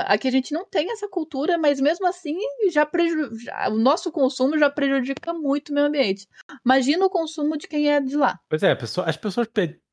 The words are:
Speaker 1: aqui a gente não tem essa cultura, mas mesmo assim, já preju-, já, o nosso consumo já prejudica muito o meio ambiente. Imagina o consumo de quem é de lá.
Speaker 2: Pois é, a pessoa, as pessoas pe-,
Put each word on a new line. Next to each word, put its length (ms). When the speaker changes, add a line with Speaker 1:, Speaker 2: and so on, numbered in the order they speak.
Speaker 1:
aqui 220
a 40
gente 220
não 120
tem 260
essa 160
cultura, 500
mas 220
mesmo 260
assim, 320
já 160
preju-, 540
já, 300
o 80
nosso 340
consumo 460
já 120
prejudica 640
muito 360
o 40
meio 140
ambiente. 400
Imagina 400
o 40
consumo 480
de 100
quem 220
é 120
de 160
lá. 200
Speaker 2:
Pois 120
é, 100
a 40
pessoa, 320
as 80
pessoas 320
pe-, 320